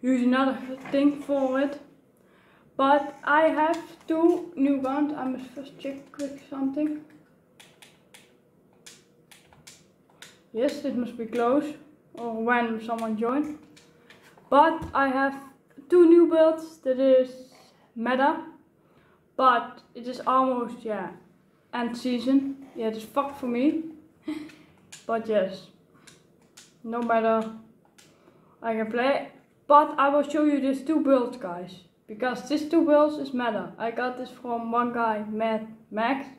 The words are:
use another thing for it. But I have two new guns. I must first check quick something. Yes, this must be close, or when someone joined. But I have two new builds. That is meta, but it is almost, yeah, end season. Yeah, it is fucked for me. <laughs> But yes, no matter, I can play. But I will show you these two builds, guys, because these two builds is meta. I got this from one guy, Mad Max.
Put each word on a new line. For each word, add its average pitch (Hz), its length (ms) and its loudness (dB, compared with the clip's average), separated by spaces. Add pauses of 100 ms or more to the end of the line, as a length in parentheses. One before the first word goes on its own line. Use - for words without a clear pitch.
use 247 220 0
another 262 340 2 (340)
thing 285 300 2
for 269 400 -2
it. 285 180 -4 (960)
But 285 480 2
I 302 200 4
have 311 360 2 (260)
two 339 520 2
new 269 240 0
guns. 285 320 -2
I 262 160 -8
must 254 220 -8
first - 280 -18
check 269 320 -12
quick 277 380 -12
something. 294 560 -4 (3500)
Yes, 247 300 -2
this 240 160 -4
must 233 200 -6
be 233 80 -8
close, 240 480 0 (420)
or 226 280 -8
when 226 420 -2
someone 226 320 -6
joined. 254 420 -2 (880)
But 302 340 4 (100)
I 277 140 2
have 269 340 -2 (480)
two 349 200 8
new 339 180 10
builds. 320 520 2
That 254 200 -2
is 262 320 4 (640)
meta, 254 480 0 (960)
but 247 420 2 (160)
it 240 100 -14
is 247 220 -10
almost, 254 560 0
yeah, 196 280 -6 (600)
end 240 240 -4
season. 254 720 0 (100)
Yeah, 226 120 -4
it 220 100 -4
is 214 60 -12
fucked 277 360 -6
for 269 60 -8
me. 269 380 0 (420)
<laughs> - 800 -16
But 226 220 -4
yes, 190 400 -2 (1160)
no 233 180 -6
matter, 226 500 2 (1080)
I 226 120 -2
can 220 180 -4
play. 247 380 -2 (380)
But 302 320 6
I 277 100 4
will 285 180 2
show 302 180 0
you 285 140 2
these 262 240 -2
two 311 180 0
builds, 254 360 2
guys, 180 340 -10 (360)
because 226 420 -6
these 302 200 -2
two 330 160 4
builds 294 340 4
is 269 140 -10
meta. 220 440 -4
I 226 140 -6
got 247 260 -6
this 254 140 -12
from 233 400 -8
one 240 220 0
guy, 220 360 -2
Mad 220 380 -4 (240)
Max. 233 360 -2 (120)